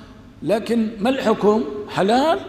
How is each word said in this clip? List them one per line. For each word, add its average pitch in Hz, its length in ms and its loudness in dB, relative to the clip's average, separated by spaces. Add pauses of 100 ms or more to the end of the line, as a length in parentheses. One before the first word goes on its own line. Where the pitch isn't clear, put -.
(420)
لكن 220 460 0 (120)
ما 226 100 2
الحكم؟ 220 540 2 (240)
حلال؟ 254 500 2 (100)